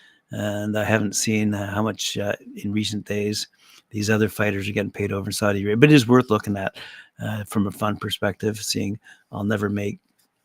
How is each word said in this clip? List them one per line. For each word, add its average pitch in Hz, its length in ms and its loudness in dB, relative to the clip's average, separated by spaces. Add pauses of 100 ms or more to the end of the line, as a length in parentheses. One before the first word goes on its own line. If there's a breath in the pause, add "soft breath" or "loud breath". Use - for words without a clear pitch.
(300 soft breath)
and 104 480 -4
I 104 60 0
haven't 107 320 0
seen, 107 360 2
uh, 101 160 -4
how 104 140 0
much, - 340 -4
uh, 101 200 -2 (180)
in 104 180 -6
recent 104 320 -2
days 104 440 -4 (420 soft breath)
these 104 180 -2
other 107 200 4
fighters 101 400 -2
are 104 40 -4
getting 101 200 -2
paid 101 200 -4
over 98 180 -4
in - 20 -6
Saudi 101 300 0
Arabia. 104 140 0
But 147 140 8
it 151 60 12
is 117 100 6
worth 123 240 6
looking 104 260 0
at, - 220 -6 (420 loud breath)
uh, 107 220 -4
from 101 240 0
a 95 60 -4
fun 104 240 -2
perspective, 107 600 -4
seeing 104 440 -4 (320 loud breath)
I'll 104 100 -6
never 104 260 0
make 101 300 -4 (460)